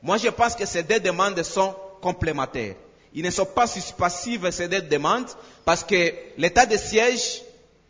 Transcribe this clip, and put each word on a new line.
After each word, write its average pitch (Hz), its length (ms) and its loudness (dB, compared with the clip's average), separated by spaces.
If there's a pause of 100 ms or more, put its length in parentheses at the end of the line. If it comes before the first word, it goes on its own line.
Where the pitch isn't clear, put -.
Moi, 175 140 0
je 226 120 0
pense 226 260 2
que 196 120 -4
ces 175 160 -2
deux 208 180 2
demandes 180 420 0
sont 190 320 0 (260)
complémentaires. 135 720 -2 (400)
Ils 156 100 -6
ne 180 60 0
sont - 160 0
pas 240 200 2
suspensives, 185 840 -4
ces 175 180 -4
deux 185 140 0
demandes, 160 440 0 (380)
parce 170 200 2
que 175 280 2 (240)
l'état 170 300 4
de 208 100 2
siège 226 680 0 (480)